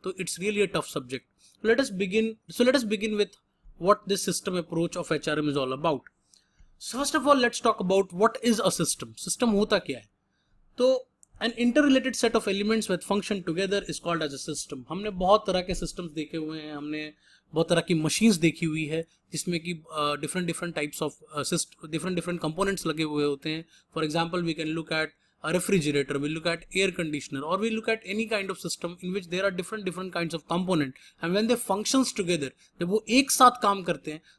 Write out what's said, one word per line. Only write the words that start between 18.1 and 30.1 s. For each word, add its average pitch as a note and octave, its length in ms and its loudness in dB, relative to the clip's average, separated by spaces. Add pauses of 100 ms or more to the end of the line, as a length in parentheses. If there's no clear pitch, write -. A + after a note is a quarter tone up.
देखी E3 300 2
हुई D#3 200 -2
है, D#3+ 220 -4 (240)
जिसमें F3 280 -2
कि, E3+ 120 -6
अ, D3+ 440 -4
different, E3 340 -4
different E3+ 280 -6
types D3 260 -4
of, D3+ 80 -2 (220)
अ, D3 80 -4
syst-, - 500 -4
different, F3 280 -4
different F3 260 -4
components F#3 400 -2
लगे D#3+ 180 -2
हुए D3 220 0
होते C#3+ 240 -2
हैं। D#3+ 160 -8 (320)
For D#3+ 100 0
example, E3+ 360 -2
we E3 160 -2
can D#3 120 -4
look D#3+ 200 -6
at D#3 160 0 (380)
a D#3 60 -2
refrigerator, D3 680 2
we D3 120 -2
look D#3+ 180 -4
at E3 120 -2 (180)
air F#3+ 140 2
conditioner, D3 520 -6
or E3+ 140 0
we A3 120 -2
look A3 200 -2
at A3+ 80 0 (180)
any A3 180 -2
kind G3 160 -2
of F#3 80 -8
system - 320 -6 (160)
in F3+ 100 -4
which F#3 140 -6
there F3+ 140 -2
are F#3+ 140 0
different, G3 280 -6
different F#3 300 -6